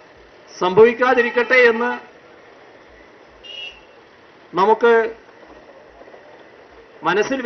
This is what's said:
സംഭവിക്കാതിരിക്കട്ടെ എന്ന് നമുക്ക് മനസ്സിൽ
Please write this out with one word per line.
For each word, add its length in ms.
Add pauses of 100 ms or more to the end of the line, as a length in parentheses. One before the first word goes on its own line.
(600)
സംഭവിക്കാതിരിക്കട്ടെ 1000 (120)
എന്ന് 200 (2750)
നമുക്ക് 320 (2250)
മനസ്സിൽ 380